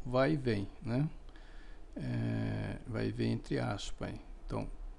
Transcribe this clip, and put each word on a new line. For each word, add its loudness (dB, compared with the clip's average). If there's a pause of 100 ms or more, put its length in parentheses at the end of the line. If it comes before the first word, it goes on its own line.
vai 6
e 6
vem, 4 (140)
né? 2 (880)
É, 0
vai 2
e 0
vem 4
entre 0
aspas -2
aí. -6 (280)
Então, -2 (320)